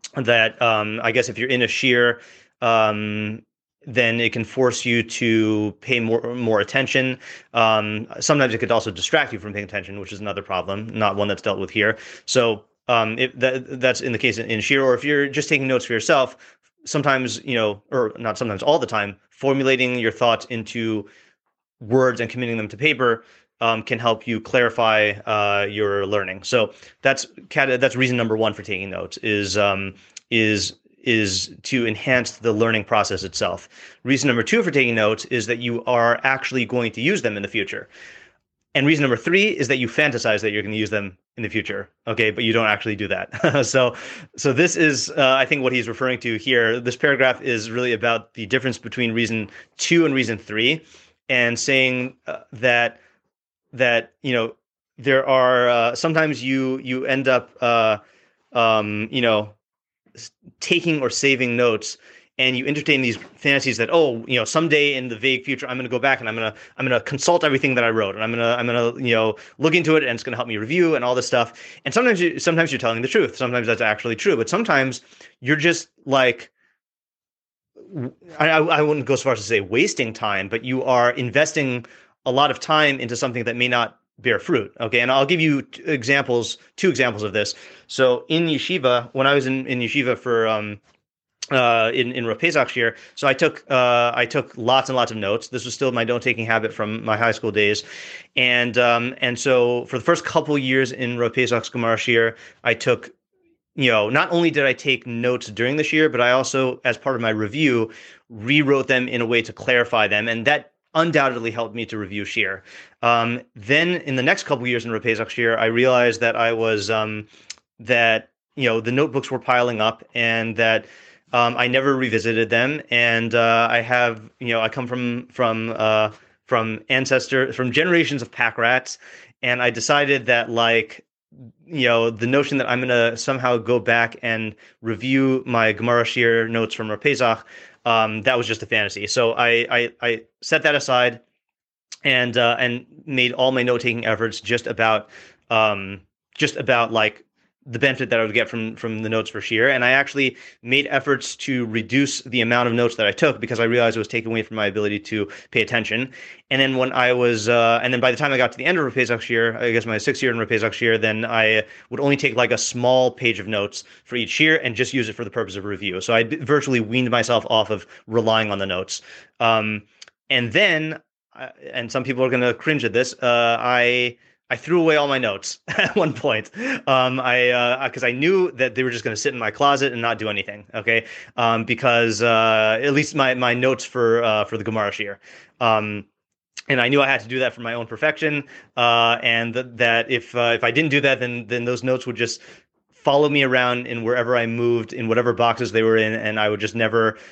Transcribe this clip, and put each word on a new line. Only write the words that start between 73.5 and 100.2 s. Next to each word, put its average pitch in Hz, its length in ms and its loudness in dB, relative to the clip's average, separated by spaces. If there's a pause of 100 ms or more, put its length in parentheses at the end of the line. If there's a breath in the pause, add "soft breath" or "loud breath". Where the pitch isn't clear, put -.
that's 117 120 2
actually 113 360 0
true, 170 200 2
but 113 140 -2
sometimes 147 520 0 (380 loud breath)
you're 135 160 0
just, 170 320 0 (160)
like, 131 460 2 (1400)
w-, 135 220 -8 (240)
I, 156 100 2
I, 160 100 4
I 156 240 2
wouldn't 147 220 0
go 135 120 2
so - 80 -4
far 131 100 2
as 104 60 -8
to 101 40 -10
say 104 160 2
wasting 113 540 0
time, 98 340 -4
but 117 160 -6
you 127 200 -4
are 123 260 4
investing 131 760 0 (400 loud breath)
a 131 80 -2
lot 139 180 4
of 123 80 -4
time 151 400 2
into 120 160 -6
something 120 300 -4
that 117 120 -4
may 123 120 0
not 120 300 0 (200)
bear 110 200 0
fruit. 117 420 -2
Okay, 117 200 2
and 123 120 2
I'll 135 140 4
give 165 140 0
you 147 220 2
t-, - 220 -18
examples, 131 720 0 (200 soft breath)
two - 120 0
examples 117 340 0
of 98 120 -6
this. 104 200 -2 (340 loud breath)
So 127 400 2
in 165 180 2
yeshiva, 127 640 0
when 135 140 0
I 143 80 4
was 131 120 2
in, 131 200 -4
in 123 140 -4
yeshiva 123 360 -2
for, 113 320 0
um, 104 320 -4 (680)
uh, 117 420 4
in, 127 200 -2
in 127 120 -6
Rav 113 140 -4
Pesach's 151 380 0
year, 117 200 0 (200 loud breath)
so 143 100 -2
I 135 80 4
took, 156 340 -2
uh, 123 460 4
I 120 100 2
took 123 320 -6
lots 127 320 2
and 131 80 -2
lots 117 140 0
of 110 80 -8
notes. 107 300 -2
This 123 160 -8
was 120 100 -10
still 131 180 -2
my 117 120 0
note-taking 117 420 -2
habit 110 260 0
from 110 320 -6
my 110 120 0
high 113 160 2
school 110 180 -4
days. 104 320 2 (540 loud breath)
And, 123 420 2
um, 120 400 2
and 123 200 -2
so 123 480 2
for 131 120 -6
the - 60 -8
first 170 200 0